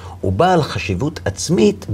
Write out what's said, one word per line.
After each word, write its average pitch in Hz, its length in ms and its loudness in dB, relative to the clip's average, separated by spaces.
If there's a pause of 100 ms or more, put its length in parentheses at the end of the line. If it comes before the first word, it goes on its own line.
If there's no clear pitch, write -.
(200)
הוא 95 120 -2
בעל 170 300 4
חשיבות 110 640 -4
עצמית 202 680 0